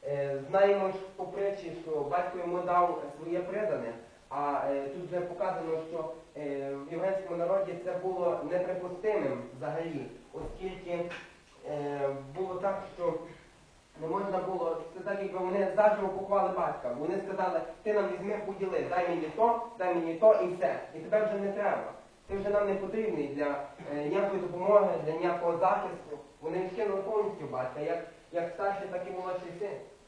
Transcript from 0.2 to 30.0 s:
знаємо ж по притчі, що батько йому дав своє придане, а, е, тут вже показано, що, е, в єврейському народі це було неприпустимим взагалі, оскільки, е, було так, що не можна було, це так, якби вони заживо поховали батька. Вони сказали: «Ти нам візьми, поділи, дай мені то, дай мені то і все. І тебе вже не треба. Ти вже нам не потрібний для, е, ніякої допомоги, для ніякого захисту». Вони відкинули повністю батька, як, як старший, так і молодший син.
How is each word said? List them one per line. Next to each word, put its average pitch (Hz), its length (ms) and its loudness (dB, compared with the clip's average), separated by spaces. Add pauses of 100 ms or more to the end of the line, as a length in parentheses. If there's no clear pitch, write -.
знаємо 196 380 6
ж 190 60 -2 (220)
по 190 80 -6
притчі, 185 480 -2 (100)
що 160 80 -8 (100)
батько 180 380 0
йому 175 200 -2
дав 175 440 4 (140)
своє 170 240 -2
придане, 127 520 -2 (360)
а, 143 320 0 (100)
е, 139 180 0
тут 175 200 -8
вже 175 120 0
показано, 170 580 -2 (120)
що, 160 220 -4 (240)
е, 139 380 -4
в 143 180 -8
єврейському 175 440 -2
народі 175 380 2 (100)
це 180 80 -2
було 180 480 0 (100)
неприпустимим 180 920 0 (140)
взагалі, 151 500 -4 (260)
оскільки, 175 800 -6 (600)
е, 143 300 -2 (360)
було 185 180 -2
так, 190 280 0 (140)
що 160 180 0 (880)
не 160 60 -4
можна 190 320 0
було, 175 440 -2 (120)
це 185 60 -10
так, 202 220 -2
якби 180 160 -4
вони 185 380 2
заживо 208 320 6
поховали 196 400 2
батька. 156 500 -2
Вони 165 160 0 (120)
сказали: 185 340 0 (220)
«Ти 208 100 0
нам 208 200 4
візьми, 196 340 -2
поділи, 185 440 -2
дай 175 180 2
мені 160 280 0
то, 233 300 4 (120)
дай 180 160 2
мені 165 200 0
то 190 200 10
і 180 200 2
все. - 260 0 (140)
І 156 40 -8
тебе 214 280 2
вже 208 120 0
не 196 140 0
треба. - 400 0 (340)
Ти 196 100 -4
вже 202 140 0
нам 202 180 4
не 196 60 2
потрібний 190 540 0
для, 143 360 -2 (300)
е, 147 100 -2
ніякої 185 380 2
допомоги, 180 460 6 (160)
для 156 80 0
ніякого 170 460 2
захисту». 156 600 2 (220)
Вони 165 180 -2
відкинули 196 440 0
повністю 202 440 0
батька, 127 340 -4
як, 170 180 -2 (340)
як 170 220 -2
старший, 196 340 -2
так 180 200 -4
і - 20 -6
молодший 180 480 -6
син. 202 120 -4 (380)